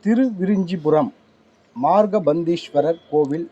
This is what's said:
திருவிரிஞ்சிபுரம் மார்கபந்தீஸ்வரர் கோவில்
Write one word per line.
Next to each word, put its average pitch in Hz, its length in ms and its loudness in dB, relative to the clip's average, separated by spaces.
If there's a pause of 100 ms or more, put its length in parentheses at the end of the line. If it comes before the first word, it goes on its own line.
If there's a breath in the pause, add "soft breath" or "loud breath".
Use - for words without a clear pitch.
திருவிரிஞ்சிபுரம் 185 1040 0 (640)
மார்கபந்தீஸ்வரர் 170 1200 0 (120)
கோவில் 151 420 0